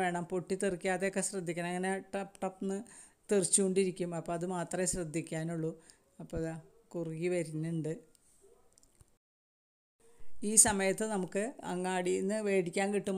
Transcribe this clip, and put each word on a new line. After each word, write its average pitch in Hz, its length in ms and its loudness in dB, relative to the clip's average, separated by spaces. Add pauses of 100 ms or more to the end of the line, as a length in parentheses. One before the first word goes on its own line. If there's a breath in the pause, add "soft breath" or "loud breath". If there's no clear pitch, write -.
വേണം, 175 280 0
പൊട്ടിത്തെറിക്കാതെയൊക്കെ 185 1000 0
ശ്രദ്ധിക്കണം. 175 440 -4
അങ്ങനെ 185 180 0 (220)
ടപ്പ് 196 300 -6
ടപ്പ് 190 220 -4
എന്ന് 196 120 0 (520 loud breath)
തെറിച്ചുകൊണ്ടിരിക്കും. 185 800 4 (100)
അപ്പോൾ 165 180 -4
അത് 165 80 -4 (100)
മാത്രമേ 175 400 -2
ശ്രദ്ധിക്കാനുള്ളൂ. 160 760 -4 (500 loud breath)
അപ്പോൾ 165 260 -6
ദാ 160 80 -6 (380)
കുറുകി 165 420 -2
വരുന്നുണ്ട്. 160 580 -2 (2500 soft breath)
ഈ 214 60 2 (100)
സമയത്ത് 196 480 2
നമുക്ക് 196 300 0 (300)
അങ്ങാടിയിൽ 185 500 0
നിന്ന് 202 140 0 (100)
മേടിക്കാൻ 196 480 2
കിട്ടും, 196 220 0